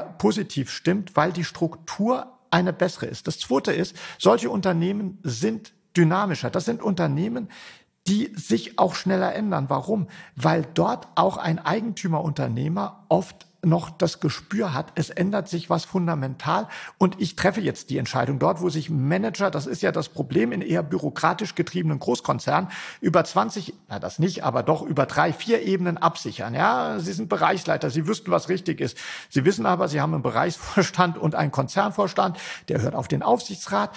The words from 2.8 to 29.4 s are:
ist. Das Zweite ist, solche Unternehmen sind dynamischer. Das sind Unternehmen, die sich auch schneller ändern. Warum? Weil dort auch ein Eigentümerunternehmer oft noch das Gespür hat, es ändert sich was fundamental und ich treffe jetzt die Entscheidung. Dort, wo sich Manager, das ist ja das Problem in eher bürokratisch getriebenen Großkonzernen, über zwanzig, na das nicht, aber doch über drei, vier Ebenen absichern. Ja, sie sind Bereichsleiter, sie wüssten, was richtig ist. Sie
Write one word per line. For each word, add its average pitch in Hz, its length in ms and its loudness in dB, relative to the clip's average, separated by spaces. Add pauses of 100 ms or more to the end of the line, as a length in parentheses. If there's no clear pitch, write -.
ist. - 180 -10
Das 165 140 -4
Zweite 247 340 0
ist, - 220 -2 (240)
solche 233 320 4
Unternehmen 190 720 0
sind 160 500 -4 (240)
dynamischer. 175 540 4
Das - 140 -2
sind 233 180 -4
Unternehmen, 185 680 0 (580)
die 208 280 2
sich - 420 -2
auch 185 160 4
schneller 185 400 0
ändern. 185 360 -2
Warum? 165 380 -2 (280)
Weil 160 400 2
dort 214 400 0
auch 180 220 4
ein 165 200 0
Eigentümerunternehmer 165 1500 -2
oft - 380 0 (180)
noch 165 240 4
das - 300 -2
Gespür 190 540 -2
hat, 143 220 -4
es 160 140 -2
ändert 196 380 -2
sich - 220 -4
was 165 160 0
fundamental 160 840 -2 (300)
und 190 240 2
ich - 160 -4
treffe 202 240 2
jetzt - 300 -4
die 135 60 0
Entscheidung. 131 400 0
Dort, 160 220 2
wo 180 80 0
sich 156 220 -2
Manager, 180 600 0
das 156 180 -4
ist - 140 -6
ja 196 120 2
das - 160 -2
Problem 214 420 0
in 196 100 -2
eher 170 220 0
bürokratisch 165 720 -2
getriebenen 165 420 0
Großkonzernen, 147 720 0 (300)
über 170 240 4
zwanzig, 196 500 -2 (140)
na 101 120 -8
das 90 200 -6
nicht, 175 240 0
aber 127 200 2
doch 151 180 2
über 139 240 0
drei, - 260 2
vier - 300 0
Ebenen 180 360 0
absichern. 117 560 -2
Ja, 220 460 2
sie 180 140 -4
sind 180 160 -4
Bereichsleiter, 160 600 2
sie 147 160 0
wüssten, 190 260 -2
was 170 180 2
richtig 175 320 -2
ist. 135 160 -4 (320)
Sie 135 160 2